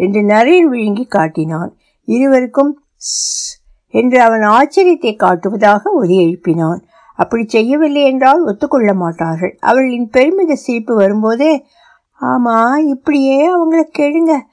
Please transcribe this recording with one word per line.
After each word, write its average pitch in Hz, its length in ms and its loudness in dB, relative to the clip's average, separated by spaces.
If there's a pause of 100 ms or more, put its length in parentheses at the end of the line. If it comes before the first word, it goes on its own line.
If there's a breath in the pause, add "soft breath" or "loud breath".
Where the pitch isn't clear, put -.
என்று 202 200 0
நரேன் 240 480 4
விழுங்கி 226 360 -4
காட்டினான். 160 680 -4 (360)
இருவருக்கும் 262 640 0 (300)
"ஸ்" - 480 -8 (440)
என்று 247 280 2
அவன் 226 260 2
ஆச்சரியத்தை 294 640 2
காட்டுவதாக 202 800 0
ஒலி 190 240 2
எழுப்பினான். 170 640 -2 (380 soft breath)
அப்படி 233 300 -2
செய்யவில்லை 285 540 0
என்றால் 269 420 2
ஒத்துக்கொள்ள 233 500 -2
மாட்டார்கள். 165 640 -4
அவர்களின் 247 480 0
பெருமித 320 460 0
சிரிப்பு 233 400 -4
வரும்போதே, 220 580 0 (680 soft breath)
"ஆமா, 247 360 0 (300)
இப்படியே 277 500 0 (100)
அவங்கள 330 360 0 (100)
கெடுங்க, 320 400 0 (200)